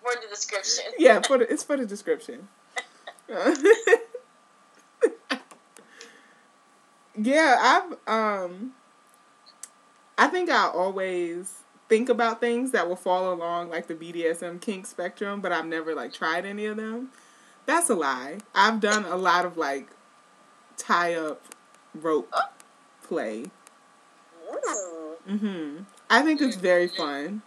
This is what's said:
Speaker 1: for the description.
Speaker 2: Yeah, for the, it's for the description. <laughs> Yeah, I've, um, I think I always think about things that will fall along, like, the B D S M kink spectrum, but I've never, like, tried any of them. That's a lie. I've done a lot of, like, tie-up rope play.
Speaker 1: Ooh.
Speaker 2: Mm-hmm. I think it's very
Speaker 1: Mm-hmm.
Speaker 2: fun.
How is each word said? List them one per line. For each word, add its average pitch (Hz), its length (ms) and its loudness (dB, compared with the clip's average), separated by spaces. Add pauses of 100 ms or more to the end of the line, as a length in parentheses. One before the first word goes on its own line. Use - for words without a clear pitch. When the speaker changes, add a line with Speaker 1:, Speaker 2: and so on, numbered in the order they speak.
Speaker 1:
for 247 180 -2
the 220 80 -16
description. - 560 -4 (140)
Speaker 2:
Yeah, 262 220 8
for 269 180 2
the, 233 140 2
it's 302 100 -4
for 294 140 -2
the 254 100 -2
description. 175 640 -8 (800)
<laughs> 208 100 -8 (3750)
Yeah, 277 380 6
I've, 302 540 2
um, 202 580 -2 (1400)
I 254 120 6
think 359 200 0
I 226 200 4
always 185 840 -2 (360)
think 226 200 4
about 226 320 2
things 240 300 0
that 180 180 2
will 180 80 -2
fall 185 360 0
along, 170 360 -4
like, 185 200 -8
the 165 60 -8
B 165 180 -14
D 165 140 -2
S 165 160 0
M 175 160 -8
kink 190 280 -6
spectrum, 202 540 -6
but 185 120 -2
I've 160 140 -2
never, 160 280 -6
like, 135 200 -8
tried 175 320 -2
any 208 200 -8
of 214 120 -6
them. 226 320 -10 (560)
That's 330 240 2
a 233 40 4
lie. 139 440 -4 (160)
I've 214 260 4
done 208 240 2
a 175 120 -4
lot 180 280 4
of, 170 140 -6
like, 139 300 -4 (920)
tie-up 170 640 0 (520)
rope 156 380 -2 (680)
play. 117 440 -6 (1040)
Speaker 1:
Ooh. 175 680 -8 (120)
Speaker 2:
Mm-hmm. 185 540 -6 (260)
I 233 140 6
think 302 180 0
it's 247 160 0
very 180 320 2
Speaker 1:
Mm-hmm. - 80 -10
Speaker 2:
fun. 156 500 -6